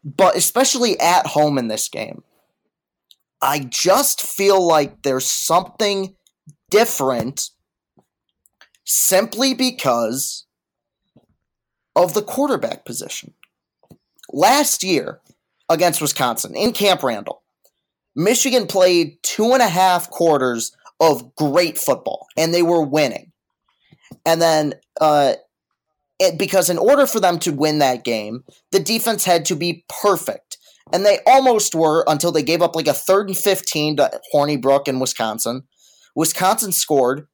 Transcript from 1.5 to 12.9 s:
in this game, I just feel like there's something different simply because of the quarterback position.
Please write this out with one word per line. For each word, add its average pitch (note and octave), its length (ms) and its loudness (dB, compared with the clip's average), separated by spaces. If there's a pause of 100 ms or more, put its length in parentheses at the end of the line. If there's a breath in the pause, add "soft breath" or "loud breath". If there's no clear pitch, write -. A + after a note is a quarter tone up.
in A#2+ 100 -4
this G#2+ 220 -6
game, - 340 -12 (1160)
I C#3+ 180 0
just F#3 640 0
feel G3 440 2
like D3+ 380 2
there's C3 260 -2
something F#3+ 840 -2 (540)
different C3+ 800 0 (1400 soft breath)
simply A3 680 0
because C3+ 920 -2 (1500)
of F3 180 2
the G#3 80 0
quarterback B3+ 640 -4
position. - 480 -14 (1000)